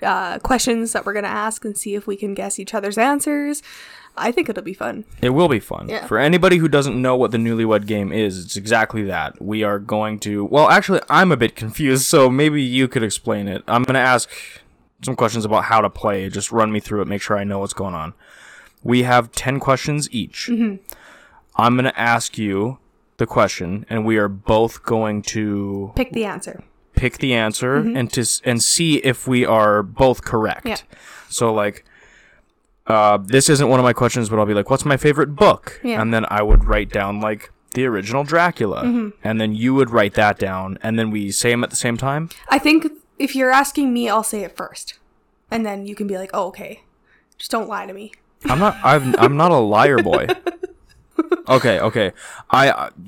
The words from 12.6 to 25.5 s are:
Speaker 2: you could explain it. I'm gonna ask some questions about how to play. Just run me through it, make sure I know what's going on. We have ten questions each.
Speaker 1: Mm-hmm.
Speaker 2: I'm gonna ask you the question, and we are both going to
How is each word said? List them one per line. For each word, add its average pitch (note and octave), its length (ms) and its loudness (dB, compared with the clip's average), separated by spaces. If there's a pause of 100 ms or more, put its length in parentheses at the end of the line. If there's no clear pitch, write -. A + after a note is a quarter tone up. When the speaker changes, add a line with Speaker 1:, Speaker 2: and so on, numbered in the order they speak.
Speaker 2:
you C3 260 0
could B2 160 -2
explain G#2 420 -4
it. F#2+ 220 -6
I'm A#2+ 160 2
gonna C3 160 2
ask B2 280 2 (760)
some C3 120 -2
questions A2+ 280 0
about G#2 200 0
how A2+ 180 4
to G2+ 80 2
play. G2 400 -2
Just G2+ 200 -6
run A2 220 0
me G#2+ 80 -2
through G#2 220 -4
it, F2+ 60 -4
make G2 140 -6
sure G#2 160 -2
I G2+ 60 -4
know G2+ 160 -4
what's G2+ 140 -6
going F#2+ 200 -6
on. D#2+ 200 -10 (680)
We B2 200 2
have B2 300 2
ten C3+ 280 -4
questions D3 500 -2
each. - 400 -8
Speaker 1:
Mm-hmm. A3+ 260 0 (800)
Speaker 2:
I'm A#2+ 200 4
gonna B2+ 180 0
ask A#2 440 -2
you G#2+ 400 -2 (400)
the A#2 80 0
question, G2 640 -2
and A2+ 160 -2
we A2+ 100 2
are G#2 120 2
both A2 540 0
going A2 380 -2
to G2+ 760 -6